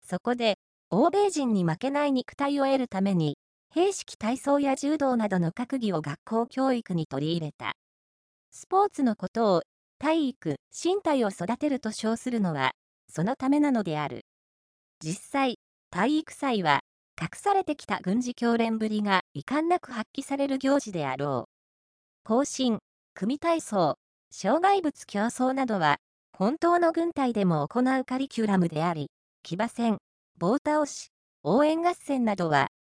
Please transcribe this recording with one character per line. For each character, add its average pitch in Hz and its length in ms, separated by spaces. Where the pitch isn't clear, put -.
そ 185 160
こ 240 140
で、 226 200
欧 240 200
米 392 200
人 277 240
に 190 100
負 165 140
け 269 140
な 285 120
い 285 80
肉 254 240
体 285 240
を 269 60
得 269 120
る 254 120
た 190 100
め 196 160
に、 151 220
兵 370 200
式 - 240
体 233 200
操 285 220
や 277 160
柔 285 220
道 269 180
な 220 140
ど 190 100
の 165 140
格 254 260
技 214 140
を 156 80
学 147 240
校 226 200
教 262 280
育 233 200
に 165 140
取 139 200
り 165 100
入 160 100
れ 143 100
た。 113 140
ス - 160
ポ 381 160
ー 403 60
ツ - 120
の 233 140
こ - 140
と 220 260
を、 160 60
体 311 300
育、 160 300
身 381 300
体 277 220
を 208 60
育 196 280
て 302 120
る 269 100
と 220 140
称 220 240
す - 120
る 233 120
の 175 120
は、 131 200
そ - 160
の 226 140
た 262 100
め 285 140
な 294 100
の 233 120
で 160 140
あ 151 80
る。 123 200
実 160 240
際、 269 320
体 233 280
育 - 160
祭 240 300
は、 147 180
隠 165 180
さ - 180
れ 381 100
て 294 140
き - 80
た - 160
軍 196 180
事 247 160
教 233 220
練 226 200
ぶ 220 120
り 214 120
が 196 200
遺 139 100
憾 311 240
な 349 120
く - 140
発 226 240
揮 269 40
さ 277 140
れ 277 140
る 269 80
行 269 220
事 214 120
で 160 160
あ 131 80
ろ 139 320
う。 - 800
行 233 160
進、 247 360
組 240 260
体 330 220
操、 175 340
障 254 300
害 392 200
物 - 260
競 202 200
争 254 260
な 262 120
ど 220 140
は、 147 160
本 233 200
当 349 200
の 339 140
軍 339 220
隊 262 180
で 208 140
も 156 240
行 233 100
う 254 240
カ 254 140
リ 269 100
キ 226 160
ュ 214 40
ラ 196 100
ム 175 100
で 156 160
あ 175 100
り、 147 160
騎 - 120
馬 220 140
戦、 226 280
棒 185 180
倒 302 300
し、 - 220
応 208 200
援 320 240
合 349 60
戦 262 320
な 214 100
ど 180 140
は、 143 180